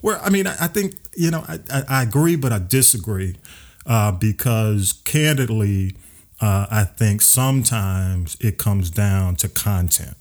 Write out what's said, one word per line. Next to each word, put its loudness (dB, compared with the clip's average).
Where, -2
I -4
mean, 2
I, -6
I 0
think, -2
you 2
know, -4
I, -10
I, -2
I 0
agree, 2
but 0
I 0
disagree, 0
uh, 2
because 0
candidly, 0
uh, 2
I 2
think 0
sometimes 0
it 0
comes 0
down 0
to -4
content. -2